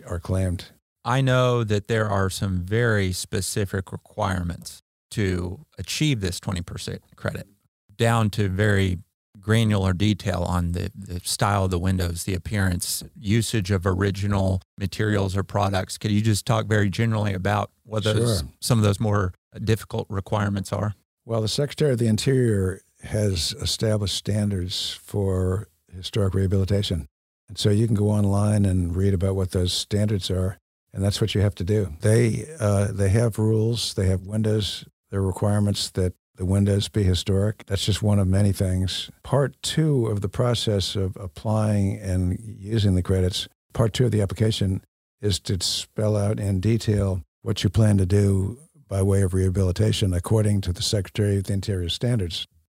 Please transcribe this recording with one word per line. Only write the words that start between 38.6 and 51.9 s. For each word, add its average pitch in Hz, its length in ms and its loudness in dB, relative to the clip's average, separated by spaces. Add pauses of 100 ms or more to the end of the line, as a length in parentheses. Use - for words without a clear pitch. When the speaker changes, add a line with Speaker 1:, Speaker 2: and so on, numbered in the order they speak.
Speaker 1:
Part 135 400 0
two 147 440 0
of 107 140 -2
the 101 80 -2
process 113 680 0
of 95 200 -4
applying 107 800 0
and 92 400 -2 (200)
using 101 380 2
the 90 80 2
credits, 92 420 0 (260)
part 117 200 0
two 127 140 2
of 113 40 2
the 104 120 2
application 98 600 0 (380)
is 101 200 0
to 98 200 -4
spell - 560 -2
out 101 240 0
in 98 200 0
detail 101 600 0 (200)
what - 200 -4
you 104 80 2
plan 107 280 4
to 95 80 2
do 98 520 2 (300)
by 98 140 -2
way 98 200 4
of 92 120 0
rehabilitation 95 800 2
according 104 500 2
to 92 100 -2
the - 100 -6
Secretary 101 540 0
of 98 80 0
the 104 80 -4
Interior 95 360 -2
standards. 101 580 -2 (260)